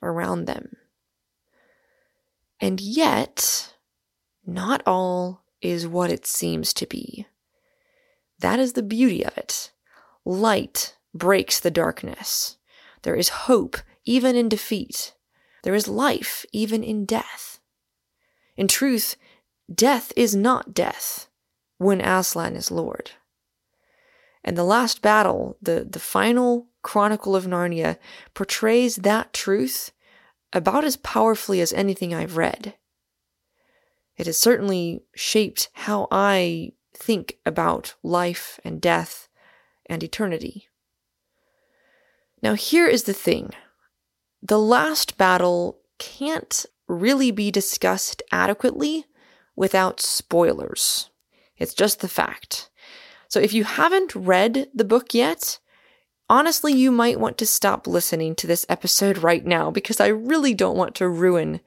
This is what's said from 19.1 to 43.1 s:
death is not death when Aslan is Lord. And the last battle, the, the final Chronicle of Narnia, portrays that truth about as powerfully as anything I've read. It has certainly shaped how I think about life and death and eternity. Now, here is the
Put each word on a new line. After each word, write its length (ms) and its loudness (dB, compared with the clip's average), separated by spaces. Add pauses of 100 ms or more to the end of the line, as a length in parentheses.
death 420 2
is 200 2
not 380 0
death 540 -4 (480)
when 240 2
Aslan 560 0
is 140 -6
Lord. 420 -6 (1300)
And 140 -4
the 80 0
last 380 2
battle, 580 2
the, 280 -2
the 100 -12
final 680 2 (140)
Chronicle 540 0
of 80 0
Narnia, 540 -2 (340)
portrays 640 2
that 380 0
truth 580 -2 (600)
about 320 2
as 120 -2
powerfully 640 0
as 120 0
anything 420 -2
I've 220 -6
read. 380 -4 (1400)
It 100 -6
has 120 -2
certainly 640 2 (100)
shaped 580 0
how 380 -4
I 600 0 (220)
think 520 -4
about 560 -2
life 640 -4
and 160 -10
death 480 -2 (580)
and 160 -8
eternity. 680 -8 (1700)
Now, 120 2
here 320 4
is 180 4
the 80 -2